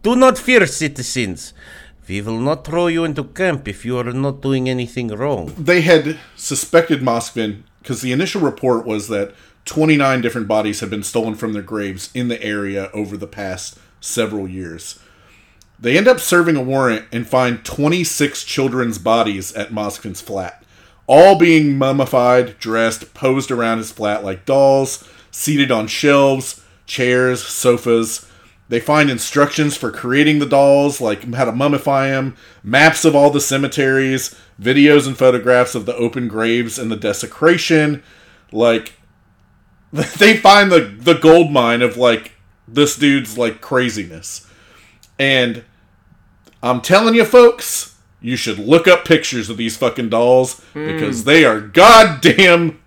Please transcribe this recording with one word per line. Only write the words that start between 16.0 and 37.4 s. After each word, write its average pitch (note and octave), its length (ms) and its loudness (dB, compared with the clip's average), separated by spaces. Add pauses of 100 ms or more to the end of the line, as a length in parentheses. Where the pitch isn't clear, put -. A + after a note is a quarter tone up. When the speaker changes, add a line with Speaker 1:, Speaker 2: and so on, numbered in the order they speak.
Speaker 2:
up B3 120 4
serving E3+ 360 0
a C3 80 -4
warrant B2+ 480 -2
and A#2 160 -8
find B2 360 -2
twenty-six D3+ 800 -4
children's B2 540 -4
bodies G#2 560 -2
at G#2 180 -10
Moskvin's G#2 500 -10
flat, F#2 440 -12 (420)
all F3 300 8
being D#3 400 2
mummified, B2+ 840 0
dressed, A2+ 540 -4
posed C3+ 380 -4
around A2+ 280 -2
his A2 120 -12
flat G#2 320 -4
like F#2+ 220 -10
dolls, C3+ 640 0 (240)
seated C#3 400 -2
on A2 160 -2
shelves, C#3 760 0 (220)
chairs, B2 580 -2
sofas. A#2 840 -2 (420)
They A#2 100 -2
find D3 300 0
instructions C#3+ 680 -2
for A2+ 160 -8
creating D3 480 0
the C#3+ 60 -2
dolls, C#3 560 2
like A#2 320 -6
how C3 120 -2
to A2+ 60 -4
mummify C3+ 580 -2
'em, C3+ 260 -6 (280)
maps C#3+ 400 2
of D#3 120 4
all C#3+ 140 6
the C#3+ 120 0
cemeteries, C3+ 920 -2 (280)
videos C#3+ 460 4
and C3+ 100 -8
photographs B2 580 2
of G#2 100 -8
the A#2+ 100 -6
open A#2+ 340 -4
graves A2+ 500 -4
and A2+ 100 -6
the A2 60 -4
desecration. D3+ 1080 -2 (520)